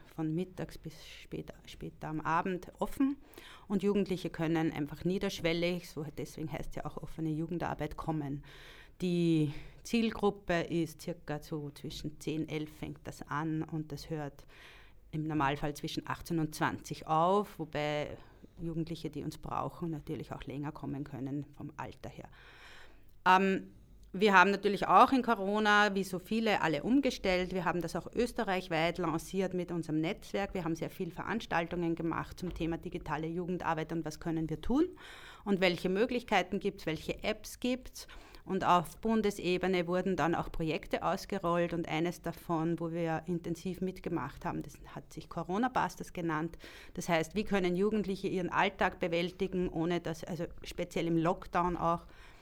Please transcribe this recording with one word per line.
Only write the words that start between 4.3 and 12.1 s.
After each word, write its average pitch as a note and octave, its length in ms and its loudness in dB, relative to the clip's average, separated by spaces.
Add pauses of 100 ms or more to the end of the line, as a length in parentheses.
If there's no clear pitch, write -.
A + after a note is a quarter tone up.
einfach - 320 -6
niederschwellig, F3 840 0
so D3+ 160 -6 (120)
deswegen D#3 340 -6
heißt - 180 -4
es - 60 -8
ja - 100 -6
auch - 120 -8
offene D#3+ 340 -4
Jugendarbeit, D#3 680 -2
kommen. D3 460 -2 (580)
Die E3+ 500 4 (300)
Zielgruppe G3+ 800 2
ist E3 400 -2
circa D#3 380 -6
so D3 320 -6
zwischen - 500 -10